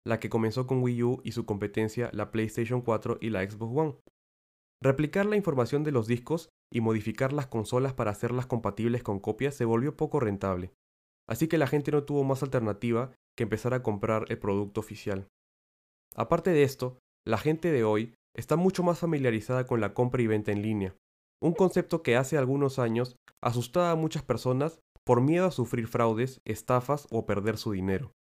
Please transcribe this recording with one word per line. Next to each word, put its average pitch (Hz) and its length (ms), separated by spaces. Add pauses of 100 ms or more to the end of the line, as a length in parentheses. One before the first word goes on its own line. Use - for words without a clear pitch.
la 113 120
que 104 120
comenzó 113 360
con 131 160
Wii 120 200
U 120 220
y 113 80
su 117 120
competencia, 107 720
la 104 160
PlayStation 113 500
cuatro 113 400
y 113 80
la 101 140
Xbox 107 340
One. 151 200 (840)
Replicar 143 440
la 214 100
información 143 480
de 151 80
los 117 140
discos 123 420 (240)
y 120 80
modificar 113 540
las 139 140
consolas 127 440
para 110 200
hacerlas 120 340
compatibles 117 560
con 98 180
copias 131 340
se 120 120
volvió 120 280
poco 151 260
rentable, 98 520 (560)
así 117 200
que 165 100
la 147 80
gente 147 260
no 143 120
tuvo 143 200
más 135 180
alternativa 120 720 (240)
que 120 60
empezar 113 320
a 127 80
comprar 110 460
el 120 100
producto 101 420
oficial. 101 480 (880)
Aparte 165 320
de 156 140
esto, 127 360 (280)
la 110 100
gente 160 360
de 120 120
hoy 107 300 (200)
está 135 220
mucho 180 260
más 175 180
familiarizada 127 640
con 120 160
la 101 100
compra 123 300
y 113 60
venta 107 220
en 104 120
línea, 104 340 (460)
un 160 100
concepto 175 500
que 117 140
hace 135 220
algunos 135 400
años 120 380 (260)
asustaba 123 480
a 165 60
muchas 160 260
personas 127 580 (240)
por 120 160
miedo 165 240
a 185 60
sufrir 117 380
fraudes, 117 580
estafas 123 640
o 113 160
perder 104 320
su 110 140
dinero. 95 400 (180)